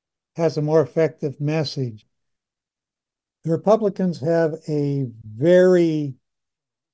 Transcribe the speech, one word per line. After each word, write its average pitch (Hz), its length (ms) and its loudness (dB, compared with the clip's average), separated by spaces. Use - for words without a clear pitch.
has 160 220 -2
a 151 40 -2
more 151 200 2
effective 156 600 -4
message. 143 640 -6
The 156 80 -4
Republicans 185 680 -2
have 165 320 0
a 143 380 -2
very 165 800 4